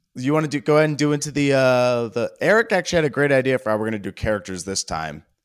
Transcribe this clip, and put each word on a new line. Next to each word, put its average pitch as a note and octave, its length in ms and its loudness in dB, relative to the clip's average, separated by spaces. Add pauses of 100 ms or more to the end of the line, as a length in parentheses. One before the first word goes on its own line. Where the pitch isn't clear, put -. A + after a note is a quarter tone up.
(160)
you C3 180 -2
wanna D#3 140 0
do, C#3+ 120 -4
go D3+ 180 2
ahead D3+ 120 4
and D3 80 -4
do D3 160 2
into D3 180 -4
the, C#3 220 0
uh, B2 560 2
the, A2+ 220 -4 (100)
Eric A3 300 2
actually F3 260 0
had D#3 80 2
a C#3+ 40 0
great C#3+ 220 0
idea C3 280 2
for A2 100 -6
how G#2+ 80 2
we're A2 80 -4
gonna A2 140 -4
do G2 120 -10
characters F#2+ 520 -4
this F#2+ 200 -6
time. D#2+ 400 -8 (220)